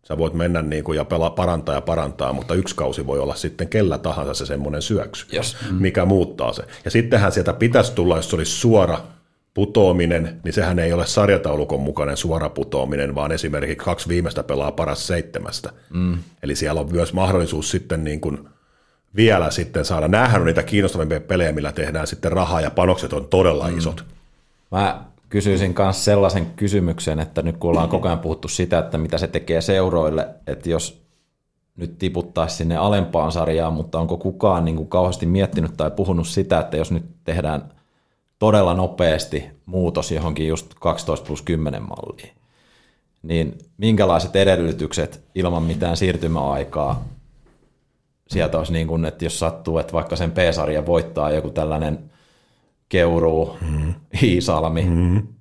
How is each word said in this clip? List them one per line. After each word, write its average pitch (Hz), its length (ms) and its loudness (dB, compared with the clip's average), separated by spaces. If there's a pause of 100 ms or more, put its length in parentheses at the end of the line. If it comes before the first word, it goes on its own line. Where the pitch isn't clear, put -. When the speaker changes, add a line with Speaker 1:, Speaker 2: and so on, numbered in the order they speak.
Speaker 1:
sä 78 100 -4
voit 80 160 0
mennä 85 280 0
niinku 78 300 -4
ja 76 120 0
pela-, 82 260 0
parantaa 82 440 -2
ja 69 60 -2
parantaa, 73 520 -2
mutta 67 220 -4
yksi - 220 -2
kausi 69 300 -4
voi 69 140 -2
olla 71 140 -2
sitten 85 340 -6
kellä 95 300 2
tahansa 71 360 -4
se 67 120 -6
semmonen 71 360 -4
syöksy, - 440 -4 (100)
Speaker 2:
Yes. - 200 -4 (220)
Speaker 1:
mikä 92 260 4
muuttaa 92 480 2
se. - 100 -10 (220)
Ja - 60 -4
sittenhän 113 420 4
sieltä 85 200 0
pitäisi 117 400 4
tulla, 87 240 4
jos 80 140 -4
se 90 60 0
olisi 78 160 -2
suora 95 460 4 (560)
putoaminen, 90 920 2
niin 82 80 -4
sehän 87 260 2
ei 85 140 2
ole 85 140 0
sarjataulukon 78 760 2
mukainen 71 360 -2
suora 80 320 -2
putoaminen, 71 680 -2
vaan 73 180 -2
esimerkiksi 73 520 -4
kaksi 85 240 -4
viimeistä 85 340 -2
pelaa 71 300 -2
paras 78 340 -4
seitsemästä. - 640 -6 (200)
Speaker 2:
Mm. 90 280 0 (240)
Speaker 1:
Eli 71 120 -4
siellä 76 260 -2
on 73 120 -4
myös 85 200 0
mahdollisuus 90 580 0
sitten 80 340 -4
niin 76 160 -4
kuin 73 280 -6 (680)
vielä 101 340 6
sitten 82 340 -4
saada. 80 240 0
Näähän 110 320 4
on 82 60 2
niitä 82 160 2
kiinnostavimpia 85 580 0
pelejä, 87 320 0
millä 73 200 -4
tehdään 76 340 -4
sitten - 260 -4
rahaa 87 280 0
ja 82 100 -2
panokset 90 420 2
on 73 160 -4
todella 85 400 4
Speaker 2:
Mm. 87 100 -2
Speaker 1:
isot. 80 260 -4 (680)
Speaker 2:
Mä 95 340 -2 (240)
kysyisin 95 460 2
kans 95 300 2
sellaisen 98 420 4 (100)
kysymyksen, 85 640 0
että 78 220 -4
nyt 82 140 -2
kun 85 140 -2
ollaan 82 180 2
koko 85 200 0
ajan 82 100 0
puhuttu 80 300 -6
sitä, 87 300 0
että 80 200 -2
mitä 80 200 -2
se 80 80 -2
tekee 82 340 -2
seuroille, 85 680 2 (180)
että - 240 -6
jos - 320 -4 (760)
nyt 85 220 -10
tiputtaisi 87 580 -2
sinne 82 200 0
alempaan 85 560 0
sarjaan, 80 400 0
mutta 80 260 -4
onko 85 180 -2
kukaan 92 480 0
niinku 80 200 -2
kauheasti 90 420 0
miettinyt 87 500 0
tai 78 140 0
puhunut 87 380 -2
sitä, 95 300 0
että 76 180 -4
jos 80 160 -2
nyt 82 120 -2 (200)
tehdään 78 480 -4 (640)
todella 104 360 4
nopeasti 80 760 0 (160)
muutos 87 460 -2
johonkin 80 360 -2
just 80 320 -4
kaksitoista 80 460 -2
plus 73 160 -8
kymmenen 73 400 -2
malliin, - 480 -14 (920)
niin 82 360 -2 (200)
minkälaiset 98 580 4
edellytykset 85 840 2 (120)
ilman 87 280 0
mitään 82 340 0
siirtymäaikaa 76 1080 0 (1200)
sieltä 80 300 0
olisi, 80 140 -2
niin 80 140 0
kuin, 82 180 0
että 78 200 -4
jos 80 140 -4
sattuu, 82 400 -2
että - 140 -4
vaikka 82 240 -2
sen 82 140 -2
P-sarja 80 560 0
voittaa 80 440 0
joku 76 200 -2
tällainen 78 480 -2 (880)
Keuruu, 82 680 2 (140)
Speaker 1:
Mm. 76 240 -2 (280)
Speaker 2:
Iisalmi, 85 600 2
Speaker 1:
Mm. 90 400 2 (180)